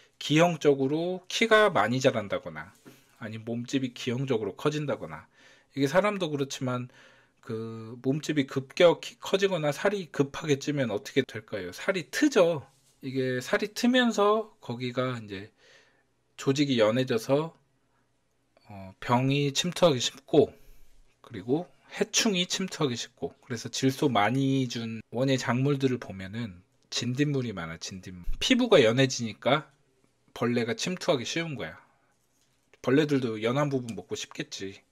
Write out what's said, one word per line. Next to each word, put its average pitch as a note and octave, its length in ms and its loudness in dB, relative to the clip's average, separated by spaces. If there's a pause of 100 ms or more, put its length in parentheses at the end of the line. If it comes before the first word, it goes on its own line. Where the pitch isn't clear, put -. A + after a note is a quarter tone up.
(180)
기형적으로 D#3 1080 2
키가 G#3+ 420 4
많이 B2 300 2
자란다거나, G2 760 -2 (440)
아니면 A2 260 -12
몸집이 A#2+ 500 -4
기형적으로 A#2+ 640 -2
커진다거나, C#3 720 -4 (500)
이게 C#3 100 2
사람도 F#3 440 0
그렇지만 C3 580 -4 (520)
그 A2+ 600 -10
몸집이 D3 440 0
급격히 - 720 2
커지거나 F#3 520 0
살이 G3+ 380 -2
급하게 C#3 480 0
찌면 C#3 320 -2
어떻게 G#2 320 0
될까요? G2 500 -10
살이 - 380 -4
트죠. F3 560 4 (360)
이게 B2+ 380 -2
살이 G#3 320 -2
트면서 A3 880 2
거기가 B2 640 -4
이제 G2+ 260 -12 (840)
조직이 C#3 420 0
연해져서, B2+ 800 2 (1120)
어, F#2+ 320 -16
병이 C3+ 520 2
침투하기 D#3+ 480 2
쉽고, - 520 2 (680)
그리고 A#2 460 -4 (340)
해충이 F#3 460 0
침투하기 D3+ 500 -4
쉽고, - 380 -10 (100)
그래서 A#2+ 240 -10
질소 C3+ 400 0
많이 C3 600 2
준 A2+ 420 -8
원예 C3+ 260 0
작물들을 C3 640 0
보면은 F#2+ 640 -12 (280)
진딧물이 B2+ 600 -2
많아, E2 260 -8
진딧물. F#2 460 -14 (140)
피부가 A#3 440 6
연해지니까 B2 880 2 (640)
벌레가 A#2 400 -2
침투하기 E3+ 500 -2
쉬운 E3 320 -6
거야. D#2+ 220 -12 (1040)
벌레들도 C3 600 2
연한 C3+ 260 0
부분 B2 260 -4
먹고 F#2+ 200 -12
싶겠지. - 760 -12